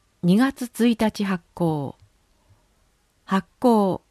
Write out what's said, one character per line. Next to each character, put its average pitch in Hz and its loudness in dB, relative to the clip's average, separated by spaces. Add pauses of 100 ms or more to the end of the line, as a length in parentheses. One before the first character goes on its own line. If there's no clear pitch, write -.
(220)
二 180 4
月 254 0 (200)
一 240 2
日 214 -2
発 190 -6 (100)
行。 156 -4 (1300)
発 190 -2 (100)
行、 214 2